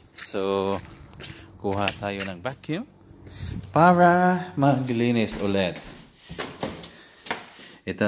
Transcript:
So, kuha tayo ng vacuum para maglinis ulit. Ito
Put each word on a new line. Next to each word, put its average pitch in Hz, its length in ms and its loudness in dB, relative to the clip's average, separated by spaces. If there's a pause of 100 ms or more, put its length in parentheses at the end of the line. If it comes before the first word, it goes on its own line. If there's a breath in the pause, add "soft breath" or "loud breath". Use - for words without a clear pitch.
(200 loud breath)
So, 98 560 -2 (880 loud breath)
kuha 101 320 0
tayo 101 320 -6
ng 90 160 -12
vacuum 143 400 -8 (880 loud breath)
para 180 880 6
maglinis 123 800 2
ulit. 98 400 0 (2000 loud breath)
Ito 92 200 -2